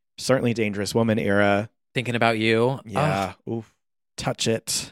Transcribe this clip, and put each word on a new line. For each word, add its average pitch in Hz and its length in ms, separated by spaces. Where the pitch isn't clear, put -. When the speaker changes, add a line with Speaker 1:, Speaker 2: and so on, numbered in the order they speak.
Speaker 1:
certainly 123 360
Dangerous 104 420
Woman 113 240
era. 101 500
Speaker 2:
Thinking 120 220
About 117 240
You. 113 460
Speaker 1:
Yeah. 101 480
Speaker 2:
Ugh. 117 100
Speaker 1:
Oof. - 180
Touch - 300
It. - 440